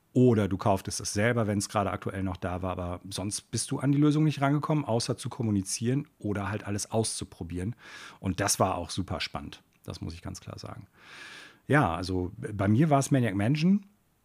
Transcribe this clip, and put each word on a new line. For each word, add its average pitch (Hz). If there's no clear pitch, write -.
Oder 117
du 92
kauftest 98
es -
selber, 113
wenn's 104
gerade 98
aktuell 95
noch 92
da 90
war. 92
Aber 90
sonst 98
bist -
du 135
an 139
die 139
Lösung 151
nicht 139
rangekommen, 147
außer 117
zu -
kommunizieren 113
oder 101
halt 107
alles 101
auszuprobieren. 95
Und 95
das 101
war 95
auch 85
super 87
spannend. -
Das -
muss 85
ich 87
ganz 92
klar -
sagen. -
Ja, 127
also 90
b-, -
bei 98
mir 127
war's 139
Maniac 117
Mansion. 156